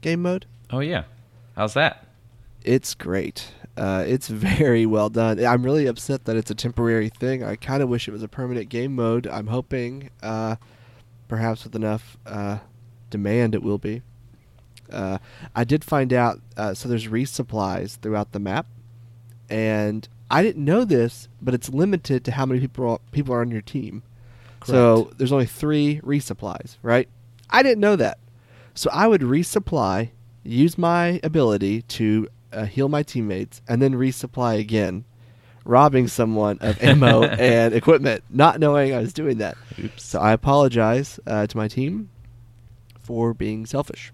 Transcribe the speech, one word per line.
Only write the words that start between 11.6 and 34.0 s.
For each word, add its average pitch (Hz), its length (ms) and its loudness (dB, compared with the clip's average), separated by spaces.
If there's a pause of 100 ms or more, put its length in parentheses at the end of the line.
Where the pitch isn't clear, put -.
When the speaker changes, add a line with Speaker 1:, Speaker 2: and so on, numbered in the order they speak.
Speaker 1:
with 117 100 -16
enough, 110 420 -6 (100)
uh, 104 320 -8 (520)
demand 107 440 0
it 98 80 -2
will 104 160 -4
be. 110 240 -8 (880)
Uh, 95 280 -6 (360)
I 117 80 0
did 139 220 0
find 135 280 0
out, 120 280 2 (160)
uh, 104 180 -4
so - 140 -10
there's 113 180 -2
resupplies 110 920 -4
throughout 104 320 -4
the 101 80 -6
map, 101 260 -4 (840)
and 107 600 -2 (220)
I 156 120 4
didn't 190 220 0
know 190 200 2
this, 123 440 0 (120)
but 123 140 -2
it's 123 140 -4
limited 143 560 -2
to 123 80 -4
how 135 120 -2
many 127 160 0
people 127 300 -4
are, 113 80 -2 (140)
people 135 220 -2
are 120 60 0
on 120 120 -2
your 110 80 -6
team. 131 420 -10 (640)
So 120 400 6
Speaker 3:
Correct. - 140 -16
Speaker 1:
there's 131 140 0
only 135 140 4
three 147 540 0
resupplies, - 840 -6
right? 120 260 2 (400)
I 240 140 6
didn't 254 180 4
know 202 160 4
that. 117 220 0 (560)
So - 180 -4
I 185 140 2
would 208 160 4
resupply, 127 880 0 (320)
use 139 340 2
my 175 460 0
ability 113 600 2
to, 110 440 0 (260)
uh, 107 120 -6
heal 127 240 -2
my 147 160 0
teammates, 104 640 -6
and 117 120 0
then 135 140 4
resupply 123 640 -2